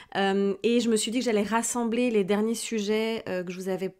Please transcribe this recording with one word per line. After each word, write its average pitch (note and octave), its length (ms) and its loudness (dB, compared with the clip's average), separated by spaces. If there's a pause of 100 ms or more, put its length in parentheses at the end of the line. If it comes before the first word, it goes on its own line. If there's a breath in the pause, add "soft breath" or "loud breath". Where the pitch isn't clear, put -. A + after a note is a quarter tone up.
(160 loud breath)
Euh, G3 380 2 (100)
et A#3 160 4
je A3+ 100 2
me A3 60 4
suis G#3+ 160 0
dit A#3+ 80 0
que A#3+ 60 0
j'allais G#3+ 180 2
rassembler A#3 680 0
les G#3 120 4
derniers G#3 320 0
sujets, A3 720 -2
euh, F3+ 160 -4
que F3 80 -8
je F3+ 80 -10
vous F#3+ 100 -6
avais F#3 300 -2